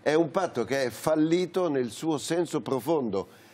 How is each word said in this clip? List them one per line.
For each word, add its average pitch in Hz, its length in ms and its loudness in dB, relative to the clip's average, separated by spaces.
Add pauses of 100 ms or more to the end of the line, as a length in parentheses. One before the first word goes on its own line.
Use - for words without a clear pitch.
è 143 140 0
un 160 160 2
patto 170 340 -2
che 135 200 -2
è 120 60 -2
fallito 165 800 2
nel 131 220 0
suo 156 280 -2
senso 160 420 -2
profondo, 123 680 0 (280)